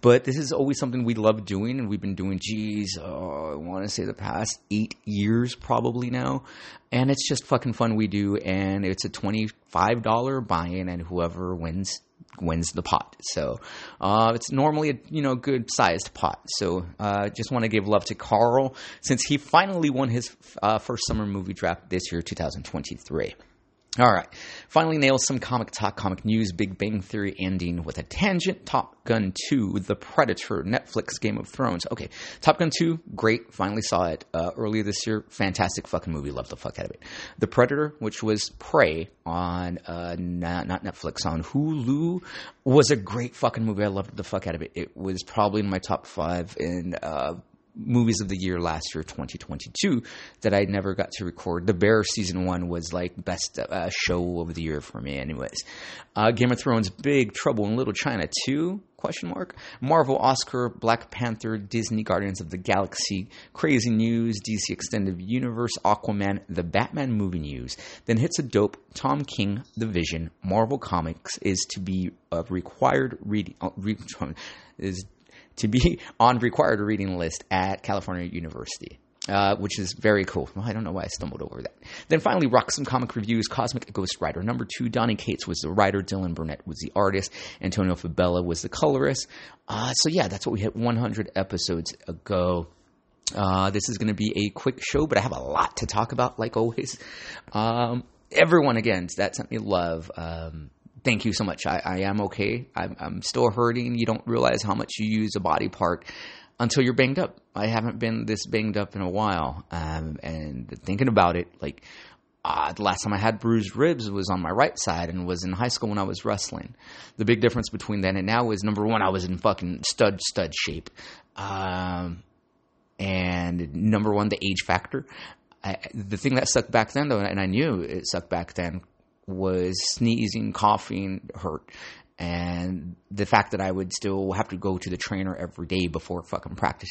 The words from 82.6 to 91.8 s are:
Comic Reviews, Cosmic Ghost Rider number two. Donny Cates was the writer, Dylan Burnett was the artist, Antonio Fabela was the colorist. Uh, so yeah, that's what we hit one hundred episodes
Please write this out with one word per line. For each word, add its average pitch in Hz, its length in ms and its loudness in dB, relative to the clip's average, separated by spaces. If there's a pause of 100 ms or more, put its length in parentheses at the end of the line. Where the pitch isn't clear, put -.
Comic 123 320 0
Reviews, 110 300 2
Cosmic - 460 -2
Ghost 95 280 -4
Rider 82 220 -2
number 120 240 -2
two. - 220 -4
Donny 117 280 2
Cates - 300 -4
was 87 140 -4
the 78 100 -4
writer, 98 320 4
Dylan 92 320 -2
Burnett 78 320 -8
was 80 120 -10
the 78 160 -10
artist, 98 380 2 (280)
Antonio 92 340 2
Fabela 87 500 2
was 82 180 -2
the - 60 -6
colorist. 139 580 2 (420)
Uh, 117 240 -2
so 123 160 2
yeah, 156 200 2
that's 98 180 -6
what - 60 0
we 104 80 -2
hit 107 160 -2
one 117 200 2
hundred 110 400 -2
episodes 90 580 -2 (140)